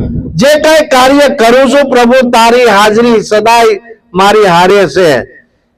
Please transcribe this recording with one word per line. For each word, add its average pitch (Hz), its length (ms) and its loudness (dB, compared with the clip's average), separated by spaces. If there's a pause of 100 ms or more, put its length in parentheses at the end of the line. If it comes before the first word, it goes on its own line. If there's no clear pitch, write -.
(340)
જે 285 280 0
કાંઈ 311 240 0
કાર્ય 269 480 0
કરું 240 360 0
છું, 277 200 0
પ્રભુ 247 400 0
તારી 233 340 2
હાજરી 214 580 0
સદાય 220 420 0 (500)
મારી 202 320 2
હારે 185 420 2
છે. 143 360 -2 (540)